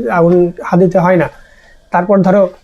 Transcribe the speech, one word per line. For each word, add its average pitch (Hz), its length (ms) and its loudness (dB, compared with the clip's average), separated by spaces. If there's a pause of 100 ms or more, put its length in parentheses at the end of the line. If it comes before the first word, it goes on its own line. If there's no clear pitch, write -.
(100)
আগুন 175 240 2 (300)
হাত 180 160 -2
দিতে 190 180 2
হয় 180 180 2
না। 160 120 -2 (600)
তারপর 185 280 -2
ধরো, 185 300 2 (160)